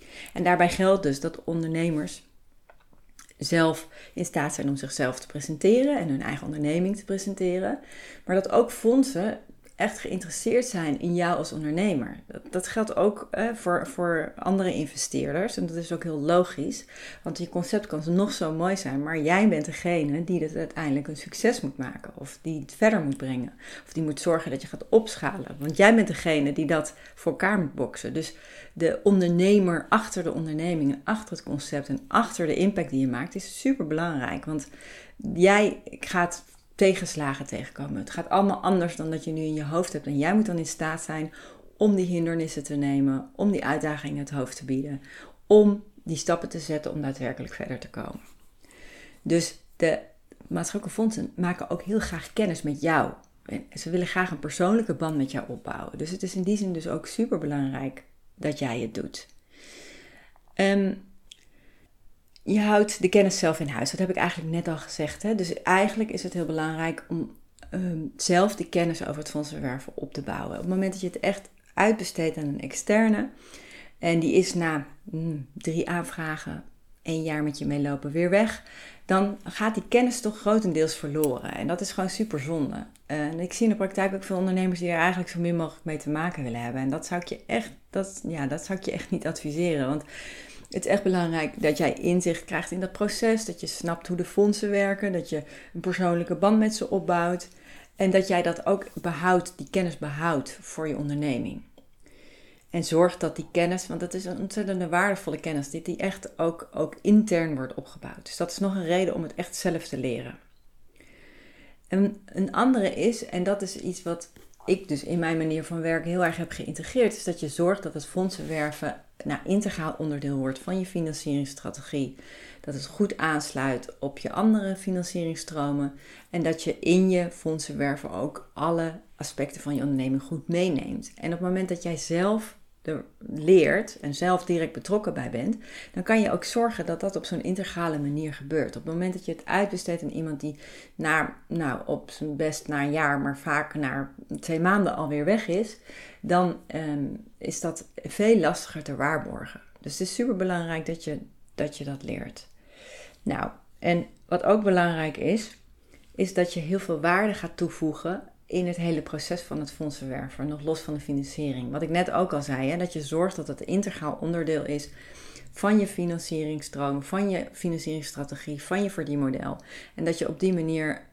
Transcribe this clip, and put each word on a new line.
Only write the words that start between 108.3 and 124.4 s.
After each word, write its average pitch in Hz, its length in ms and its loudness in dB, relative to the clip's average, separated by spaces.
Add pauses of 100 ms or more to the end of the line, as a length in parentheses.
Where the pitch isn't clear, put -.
dat 175 140 -2
is - 80 -8
nog 196 160 0
een 190 120 -2
reden 175 280 2
om 170 80 -2
het 160 120 -8
echt - 220 -8
zelf 165 320 -2
te - 100 -6
leren. 127 400 -4 (1500)
En 196 360 4
een - 280 -2
andere 240 420 4
is, 226 300 0
en - 180 -2
dat 196 200 0
is 185 140 -6
iets - 260 -6
wat 170 280 -6 (340)
ik 190 240 0
dus 143 160 -2
in 175 140 0
mijn 165 180 2
manier 160 280 0
van 170 160 -6
werken 165 300 0
heel 180 140 2
erg 170 120 2
heb 170 140 -6
geïntegreerd, - 640 0
is - 80 -10
dat 175 160 -2
je 156 80 -4
zorgt 180 340 2
dat 160 120 -6
het 147 120 -10
fondsenwerven, 156 920 -2 (240)
nou, - 200 -4
integraal 190 540 0
onderdeel 143 380 -2
wordt 135 220 -2
van 185 200 -4
je 185 80 -2
financieringsstrategie. 143 1300 -4 (440)
Dat 147 140 -8
het 139 120 -8
goed 190 300 0
aansluit 135 800 -2
op 139 200 -6
je - 140 -6
andere 202 440 2